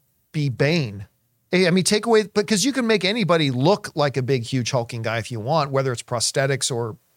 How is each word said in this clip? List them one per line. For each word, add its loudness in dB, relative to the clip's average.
be -2
Bane. -2
I, 4
I 4
mean, 4
take 0
away, 4
because 0
you 2
can 0
make 2
anybody 2
look 2
like 2
a 0
big, 0
huge -2
hulking -2
guy -2
if -8
you -6
want, 0
whether 0
it's -8
prosthetics -2
or -6